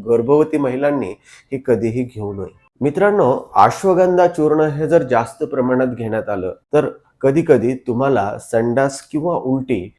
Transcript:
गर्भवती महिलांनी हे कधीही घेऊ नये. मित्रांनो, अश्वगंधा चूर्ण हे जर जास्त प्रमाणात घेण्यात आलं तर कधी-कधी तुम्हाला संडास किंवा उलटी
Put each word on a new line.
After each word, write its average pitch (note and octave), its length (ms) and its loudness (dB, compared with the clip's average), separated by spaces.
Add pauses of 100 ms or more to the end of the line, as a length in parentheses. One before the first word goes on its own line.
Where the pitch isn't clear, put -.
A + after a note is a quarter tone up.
गर्भवती C#3 560 2
महिलांनी C3+ 520 -2 (420)
हे C3+ 140 -8
कधीही A#2 380 0
घेऊ G#2+ 280 -10
नये. G2 220 -12 (260)
मित्रांनो, F3 520 2 (240)
अश्वगंधा F3+ 680 4
चूर्ण D#3 420 2
हे D3+ 200 -4
जर E3 140 4
जास्त B2 420 -2
प्रमाणात B2+ 520 -2
घेण्यात A2 320 -4
आलं F#2 260 -6 (180)
तर D3 160 2 (320)
कधी-कधी C3+ 540 2 (120)
तुम्हाला A#2+ 440 0 (100)
संडास A#2+ 640 -2
किंवा D#3+ 340 -4
उलटी B2+ 520 -4 (100)